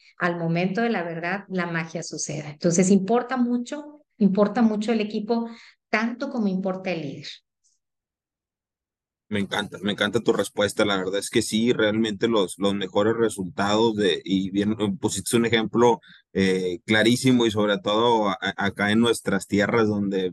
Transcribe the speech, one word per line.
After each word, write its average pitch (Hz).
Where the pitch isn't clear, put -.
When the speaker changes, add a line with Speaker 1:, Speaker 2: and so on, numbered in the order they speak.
Speaker 1:
al 175
momento 175
de 233
la 196
verdad 170
la 180
magia 165
suceda. 147
Entonces 180
importa 233
mucho, 240
importa 202
mucho 214
el 226
equipo, 220
tanto 233
como 220
importa 185
el 165
líder. 139
Speaker 2:
Me 104
encanta, 98
me 101
encanta 101
tu -
respuesta. 104
La 101
verdad 95
es -
que 117
sí, 113
realmente 110
los, 104
los 101
mejores 101
resultados 107
de, 90
y 95
bien, 104
eh, 101
pusiste -
un 117
ejemplo, 113
eh, 92
clarísimo 120
y 113
sobre 104
todo 107
a-, 92
a-, 95
acá 101
en 110
nuestras 107
tierras 107
donde 98